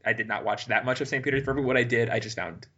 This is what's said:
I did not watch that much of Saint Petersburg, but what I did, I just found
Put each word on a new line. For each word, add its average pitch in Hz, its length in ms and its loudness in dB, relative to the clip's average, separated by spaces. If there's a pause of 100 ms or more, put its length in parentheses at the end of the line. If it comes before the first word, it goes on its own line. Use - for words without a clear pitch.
I 113 120 2
did 110 120 -4
not 107 180 -4
watch 104 220 -2
that 110 200 0
much 127 160 0
of 135 60 -2
Saint 135 160 -2
Petersburg, 139 320 0
but 139 80 0
what 127 120 4
I 120 80 6
did, 117 240 2
I 113 120 0
just 110 160 -8
found 87 300 -8 (120)